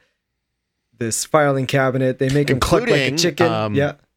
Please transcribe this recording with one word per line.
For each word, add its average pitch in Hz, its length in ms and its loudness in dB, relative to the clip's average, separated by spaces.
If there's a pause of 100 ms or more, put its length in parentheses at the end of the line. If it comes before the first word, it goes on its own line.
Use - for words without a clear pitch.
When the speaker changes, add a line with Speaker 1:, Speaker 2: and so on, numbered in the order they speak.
(1000)
Speaker 1:
this 113 260 -4
filing 143 400 0
cabinet. 131 540 0
They 131 100 0
make 143 220 2
him 127 80 0
cluck - 240 2
like - 80 0
a - 20 4
Speaker 2:
Including, 139 240 0
Speaker 1:
chicken. 170 340 0
Speaker 2:
um, 110 240 -2
Speaker 1:
Yeah. 143 180 0 (240)